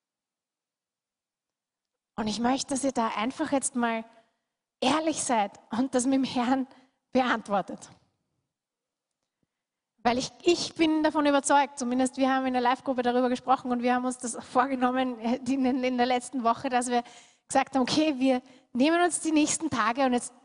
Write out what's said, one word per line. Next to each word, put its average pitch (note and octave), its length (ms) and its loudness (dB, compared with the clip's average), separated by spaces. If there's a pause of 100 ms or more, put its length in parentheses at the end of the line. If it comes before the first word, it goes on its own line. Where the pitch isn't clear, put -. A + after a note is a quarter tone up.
(2250)
Und A3 120 -4
ich G#3 120 -4
möchte, B3+ 340 -2
dass B3+ 100 -2
ihr C4+ 80 0
da A3+ 180 0
einfach C4 420 -4
jetzt C4+ 240 -2
mal A3+ 280 -2 (760)
ehrlich D4+ 420 0
seid G#3+ 360 -2 (100)
und B3+ 240 -2
das B3 120 0
mit C4+ 100 2
dem C4+ 80 2
Herrn B3+ 440 -2 (440)
beantwortet. A3+ 800 -2 (2000)
Weil A#3+ 160 2
ich, - 140 -6 (100)
ich - 320 0
bin D#4 300 2
davon D4+ 240 0
überzeugt, C#4 500 2
zumindest B3+ 400 -2
wir C4 160 2
haben C4 140 -2
in B3+ 60 -2
der B3 80 0
Live-Gruppe B3 420 -2
darüber B3 260 2
gesprochen B3+ 420 -2
und A#3+ 120 -2
wir B3 100 2
haben B3 120 0
uns B3+ 120 -4
das A#3+ 260 -10
vorgenommen, B3+ 760 0
äh, A#3 160 -2 (120)
in, C4 180 0
in B3+ 320 0
der A#3+ 100 2
letzten B3 360 -2
Woche, A3+ 260 0
dass B3 180 0
wir A#3+ 160 0 (440)
gesagt - 280 0
haben, C4 60 2
okay, D4+ 360 2
wir B3+ 240 2 (320)
nehmen D#4 280 4
uns F4 200 2
die D#4+ 100 -2
nächsten D4+ 380 0
Tage A#3 360 0
und B3 80 2
jetzt A#3+ 200 -2 (120)